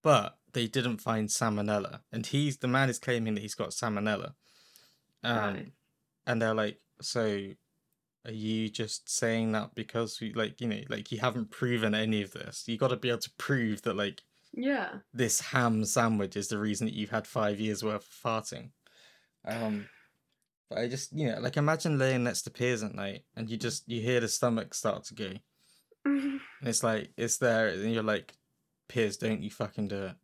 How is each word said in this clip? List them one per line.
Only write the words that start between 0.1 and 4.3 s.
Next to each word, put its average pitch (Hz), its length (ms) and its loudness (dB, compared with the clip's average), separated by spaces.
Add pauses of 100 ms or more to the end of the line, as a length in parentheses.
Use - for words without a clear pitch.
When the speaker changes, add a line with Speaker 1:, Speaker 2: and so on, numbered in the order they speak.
Speaker 1:
they 120 140 2
didn't 117 320 0
find 110 300 0
salmonella. 104 720 0 (120)
And 117 140 -4
he's, 143 320 0
the 127 100 -2
man 131 220 4
is 117 80 -2
claiming 113 360 0
that 101 60 -2
he's 104 140 -8
got - 160 -4
salmonella. 104 640 -2 (880)